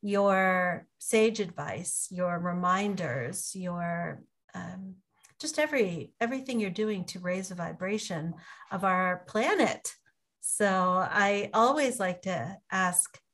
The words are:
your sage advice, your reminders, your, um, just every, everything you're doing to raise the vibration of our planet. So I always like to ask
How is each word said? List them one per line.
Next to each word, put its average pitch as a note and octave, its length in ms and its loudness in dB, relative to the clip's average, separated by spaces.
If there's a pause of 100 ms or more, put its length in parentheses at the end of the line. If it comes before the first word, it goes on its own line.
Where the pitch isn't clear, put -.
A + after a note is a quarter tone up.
your F#3+ 840 2 (140)
sage A3 400 4
advice, E3+ 720 -4
your F3+ 280 -2
reminders, F3+ 1160 -2
your, E3+ 680 -4 (320)
um, F#3 420 -12 (440)
just D#4 200 -4
every, A#3+ 600 0
everything B3+ 400 -2
you're G3+ 100 0
doing G3+ 360 -2
to - 140 -10
raise F3+ 300 -4
the F#3 60 -12
vibration E3+ 800 -4 (380)
of F#3+ 120 -4
our F#3 440 2
planet. C#4 680 2 (480)
So - 280 2
I F#3+ 840 2
always B3+ 460 4
like F3+ 240 -2
to F#3 340 -4 (140)
ask F#3 480 0 (140)